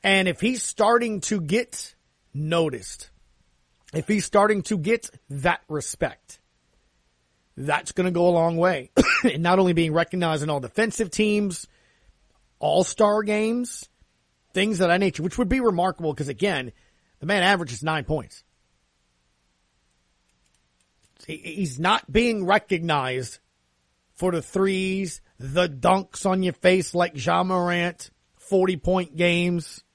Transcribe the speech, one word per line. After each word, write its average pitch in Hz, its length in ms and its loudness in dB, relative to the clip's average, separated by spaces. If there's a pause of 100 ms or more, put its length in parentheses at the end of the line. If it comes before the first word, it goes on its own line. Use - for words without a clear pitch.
And 190 240 2
if 175 140 -4
he's 240 220 0
starting 220 580 0
to 208 180 -2
get - 540 -4 (400)
noticed, 151 800 -4 (800)
if 156 140 -6
he's 208 180 0
starting 208 380 2
to 214 160 -2
get 220 300 -2 (200)
that 143 400 0
respect, - 680 -8 (1160)
that's 147 360 -4
gonna 180 200 0
go 175 160 2
a 180 40 6
long 165 260 2
way. 165 380 0
<coughs> - 60 6 (240)
And 151 160 2
not 175 160 4
only 185 140 4
being 165 220 2
recognized 165 500 0
in 151 60 -6
all 143 100 -2
defensive 208 500 -2
teams, 208 560 0 (960)
All-Star 208 640 2
games, 220 640 -4 (640)
things 190 300 0
of 180 80 4
that 175 100 4
nature, 185 240 0
which 160 140 -4
would 240 100 0
be 262 140 0
remarkable 175 520 0
'cause, 139 140 -6
again, 139 460 -4 (480)
the - 40 -12
man 190 160 0
averages 175 400 0
nine 156 220 -4
points. - 400 -6 (2750)
He, 160 120 -12
he's 160 420 -8
not 180 320 -2
being 220 340 2
recognized 156 960 0 (760)
for 180 180 0
the 160 80 0
threes, 190 800 -2 (180)
the 143 300 0
dunks 175 560 0
on 185 180 2
your 180 100 0
face 185 400 2
like 175 200 2 (120)
Ja 175 180 2
Morant, 175 680 -2 (260)
forty-point 185 800 0
games. 175 680 0 (100)